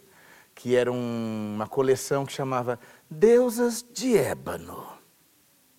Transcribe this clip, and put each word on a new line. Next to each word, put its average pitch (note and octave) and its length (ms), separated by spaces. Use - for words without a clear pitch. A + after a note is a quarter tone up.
que B2 220
era B2 160
um, A2+ 640
uma G#2+ 120
coleção C3+ 560
que - 80
chamava B2 480
Deusas A#3 840
de A#3+ 240
Ébano. F2+ 720